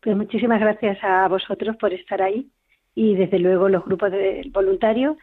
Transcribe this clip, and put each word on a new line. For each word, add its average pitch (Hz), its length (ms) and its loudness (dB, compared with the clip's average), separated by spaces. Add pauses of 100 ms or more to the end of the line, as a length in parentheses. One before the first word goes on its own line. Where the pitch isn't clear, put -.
Pues 214 140 0
muchísimas 214 440 0
gracias 214 420 0
a 190 260 2
vosotros 190 500 -4
por 202 160 -2
estar 190 280 -6
ahí 208 260 -2 (460)
y 220 220 2
desde 185 240 2
luego 185 300 4
los 180 140 2
grupos 190 280 -2
de 190 420 -4
voluntarios, 220 680 0